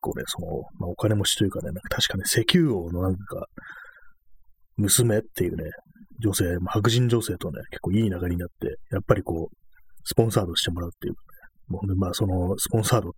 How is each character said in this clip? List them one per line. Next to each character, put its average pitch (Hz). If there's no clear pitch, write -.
構 -
ね、 -
そ -
の、 82
ま -
あ、 -
お 87
金 107
持 101
ち -
と 107
い -
う 95
か -
ね、 -
な -
ん -
か -
確 -
か -
ね、 95
石 -
油 147
王 85
の 87
な 95
ん 95
か、 -
娘 107
っ -
て -
い 87
う -
ね、 80
女 107
性、 104
ま 90
あ、 -
白 110
人 123
女 117
性 92
と 90
ね、 65
結 -
構 87
い 110
い 104
仲 90
に 87
な 87
っ -
て、 -
や 101
っ -
ぱ -
り 98
こ 80
う、 -
ス -
ポ 117
ン 113
サ 101
ー 90
ド 82
し -
て 92
も 87
ら 87
う -
っ -
て -
い -
う -
か -
ね、 -
も 90
う -
ほ 104
ん 98
で、 95
ま 95
あ、 90
そ -
の、 92
ス -
ポ 113
ン 107
サ 117
ー -
ド -
っ -